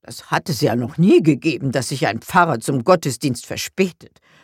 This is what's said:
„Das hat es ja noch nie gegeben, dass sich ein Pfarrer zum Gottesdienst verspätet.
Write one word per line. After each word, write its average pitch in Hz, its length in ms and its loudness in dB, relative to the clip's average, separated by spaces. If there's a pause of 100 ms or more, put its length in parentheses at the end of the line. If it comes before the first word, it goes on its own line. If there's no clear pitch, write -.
„Das - 300 -12
hat 156 160 -2
es 131 140 -4
ja 120 160 0
noch 120 200 -6
nie 208 240 6
gegeben, 135 520 0
dass 131 160 -4
sich 143 180 -2
ein 110 140 -4
Pfarrer 165 400 2
zum 131 240 -4
Gottesdienst 147 600 0
verspätet. - 760 -6 (240)